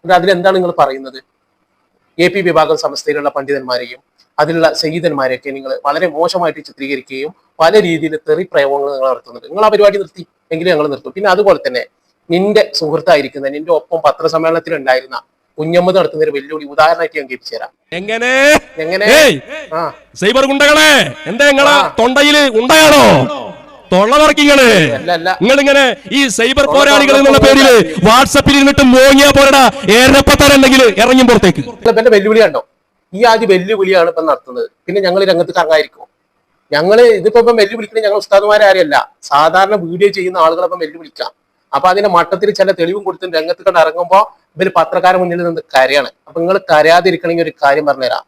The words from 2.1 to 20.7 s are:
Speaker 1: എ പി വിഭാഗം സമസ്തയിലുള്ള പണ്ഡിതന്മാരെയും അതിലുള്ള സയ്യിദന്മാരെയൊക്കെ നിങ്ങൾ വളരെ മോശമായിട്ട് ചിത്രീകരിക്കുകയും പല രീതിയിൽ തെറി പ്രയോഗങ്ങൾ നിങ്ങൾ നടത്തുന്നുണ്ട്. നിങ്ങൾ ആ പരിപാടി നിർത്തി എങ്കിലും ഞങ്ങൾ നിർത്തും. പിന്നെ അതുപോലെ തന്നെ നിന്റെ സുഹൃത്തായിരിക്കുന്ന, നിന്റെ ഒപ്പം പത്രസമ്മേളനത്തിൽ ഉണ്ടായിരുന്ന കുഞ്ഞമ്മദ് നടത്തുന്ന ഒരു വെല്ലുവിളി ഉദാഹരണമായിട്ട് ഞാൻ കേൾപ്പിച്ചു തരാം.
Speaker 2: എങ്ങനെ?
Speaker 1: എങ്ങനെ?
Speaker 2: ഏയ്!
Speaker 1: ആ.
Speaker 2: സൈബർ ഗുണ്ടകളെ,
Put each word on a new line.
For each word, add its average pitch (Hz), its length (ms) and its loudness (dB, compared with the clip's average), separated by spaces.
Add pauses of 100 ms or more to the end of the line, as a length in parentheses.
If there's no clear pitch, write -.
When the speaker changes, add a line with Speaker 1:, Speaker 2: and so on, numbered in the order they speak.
Speaker 1:
എ - 80 2
പി 196 160 -4
വിഭാഗം 156 340 0
സമസ്തയിലുള്ള 143 540 -6
പണ്ഡിതന്മാരെയും 127 640 -8 (400)
അതിലുള്ള 165 280 0 (120)
സയ്യിദന്മാരെയൊക്കെ 143 760 -6
നിങ്ങൾ 135 160 -12 (140)
വളരെ 160 200 -2 (100)
മോശമായിട്ട് 165 520 -4
ചിത്രീകരിക്കുകയും 135 640 -10 (320)
പല 196 240 2
രീതിയിൽ 160 280 -4 (140)
തെറി 160 240 -2
പ്രയോഗങ്ങൾ 139 420 -2
നിങ്ങൾ 131 180 -4
നടത്തുന്നുണ്ട്. 120 380 -12
നിങ്ങൾ 202 180 -2
ആ - 60 2
പരിപാടി 202 280 2
നിർത്തി 175 220 -16 (280)
എങ്കിലും 165 200 -4
ഞങ്ങൾ 151 200 0
നിർത്തും. 135 240 -14
പിന്നെ 196 180 -2
അതുപോലെ 190 320 0
തന്നെ 123 160 -6 (520)
നിന്റെ 202 300 0 (160)
സുഹൃത്തായിരിക്കുന്ന, 147 760 -2
നിന്റെ 160 220 -6
ഒപ്പം 165 280 -6
പത്രസമ്മേളനത്തിൽ 160 760 -2
ഉണ്ടായിരുന്ന 131 380 -4 (400)
കുഞ്ഞമ്മദ് 175 420 0
നടത്തുന്ന 156 280 -2
ഒരു 143 80 -8
വെല്ലുവിളി 143 380 -10
ഉദാഹരണമായിട്ട് 160 460 0
ഞാൻ 135 120 -14
കേൾപ്പിച്ചു - 240 -16
തരാം. - 160 -14 (260)
Speaker 2:
എങ്ങനെ? 226 340 -4 (520)
Speaker 1:
എങ്ങനെ? 190 240 -2 (100)
Speaker 2:
ഏയ്! 262 160 4 (460)
Speaker 1:
ആ. - 20 -6 (400)
Speaker 2:
സൈബർ 254 300 0
ഗുണ്ടകളെ, 302 380 2 (420)